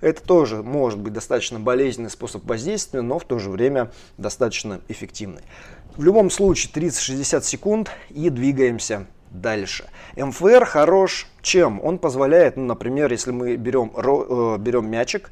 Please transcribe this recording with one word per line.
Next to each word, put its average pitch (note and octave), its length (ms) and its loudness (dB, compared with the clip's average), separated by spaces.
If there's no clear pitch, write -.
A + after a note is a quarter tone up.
Это D#3+ 200 0
тоже B2+ 400 2
может A#2+ 360 -2
быть G#2 160 -8
достаточно A#2 440 -4
болезненный A#2+ 520 -2
способ - 340 -12
воздействия, C3 560 -6
но B2 180 -4
в F3 60 -10
то A#2+ 140 -4
же G2 100 -6
время A#2 420 0
достаточно G2+ 720 -6
эффективный. G2 560 -12
В C#3+ 80 -6
любом G3 240 6
случае F#3+ 460 0
тридцать-шестьдесят C#3+ 720 -2
секунд G#3 440 -2
и D3+ 180 -2
двигаемся B2 800 0
дальше. G2 580 -6
М C#3 140 -4
Ф C3 140 -8
Р A#3+ 240 8
хорош E3+ 600 4
чем? C3+ 420 2
Он F3 160 -2
позволяет, C#3 600 4
ну, C3 80 -4
например, B2 440 -2
если B2 200 -4
мы B2 260 -4
берем A#2+ 400 -2
ро-, B2 600 0
э, - 20 -4
берем A2 320 -2
мячик A#2+ 420 -4